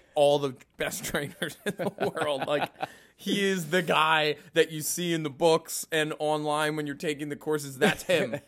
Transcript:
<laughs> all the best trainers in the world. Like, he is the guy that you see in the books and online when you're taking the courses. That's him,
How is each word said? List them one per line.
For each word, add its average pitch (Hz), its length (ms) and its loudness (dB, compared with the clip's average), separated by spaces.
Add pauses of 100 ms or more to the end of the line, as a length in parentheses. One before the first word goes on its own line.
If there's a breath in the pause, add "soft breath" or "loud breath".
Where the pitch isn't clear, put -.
<laughs> - 80 -16
all 143 240 6
the 139 160 -4 (220)
best - 300 -6
trainers 147 580 -6
in 208 140 -4
the 180 360 -4
world. 147 320 -2
Like, 151 240 0 (460 loud breath)
he 202 320 -2
is 180 220 -2
the 185 100 2
guy 156 560 2 (160 loud breath)
that 160 200 4
you 156 100 -6
see 170 320 -2
in 160 80 0
the 151 80 -4
books 160 600 2
and 156 280 0
online 151 580 0
when 151 100 -4
you're 143 100 -6
taking 151 340 -4
the 139 60 -8
courses. 143 420 -4
That's - 240 2
him, 143 460 0